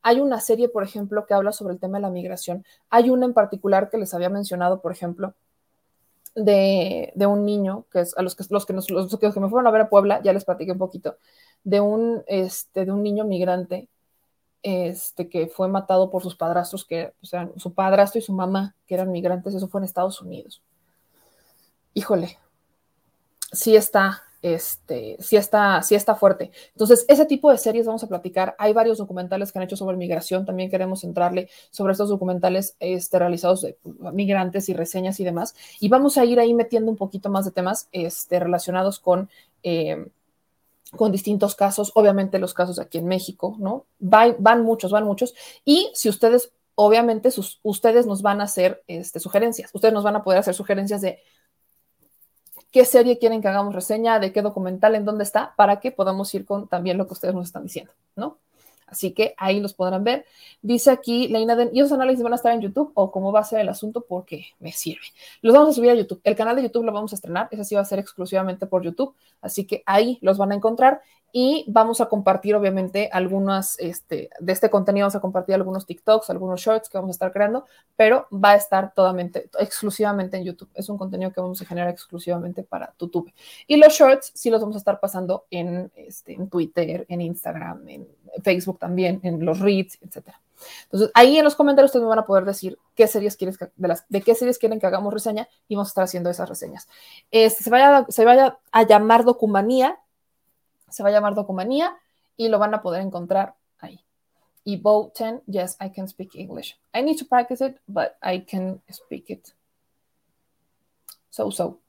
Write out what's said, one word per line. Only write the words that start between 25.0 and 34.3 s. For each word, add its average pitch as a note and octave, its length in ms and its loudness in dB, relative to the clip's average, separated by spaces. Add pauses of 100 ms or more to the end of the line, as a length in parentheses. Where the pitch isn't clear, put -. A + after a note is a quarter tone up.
sí G#3+ 160 -2
está, G3+ 480 2
sí G#3+ 120 2
está G#3 200 0
fuerte. - 360 2 (200)
Entonces, A#3 360 6
ese D4 180 8
tipo D4 260 4
de A#3 60 6
series A3+ 280 0
vamos A3 180 -4
a A3 40 -12
platicar. F#3 500 -4
Hay G#3+ 160 2
varios A3+ 240 2
documentales F#3+ 540 -8
que G3 80 -8
han F#3 40 -6
hecho F#3 120 -8
sobre F#3+ 220 -6
migración. F#3 480 -4
También F#3 240 -6
queremos F#3+ 340 -4
entrarle F3+ 460 -4 (220)
sobre F#3+ 200 -2
estos G3+ 180 -2
documentales, F#3 680 -2
este, F3+ 400 -4
realizados F3 420 0
de, - 200 -10
pues, E3+ 320 -16
migrantes G3 560 -2